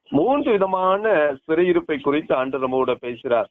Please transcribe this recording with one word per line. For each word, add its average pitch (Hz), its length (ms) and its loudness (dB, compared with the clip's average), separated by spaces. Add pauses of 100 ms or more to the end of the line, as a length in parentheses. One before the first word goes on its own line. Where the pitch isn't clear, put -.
(120)
மூன்று 254 380 0
விதமான 190 520 0 (360)
சிறையிருப்பை 170 600 0
குறித்து 147 360 -2
ஆண்டவர் 135 300 -4
நம்மோட 131 340 0
பேசுறார். 120 520 -4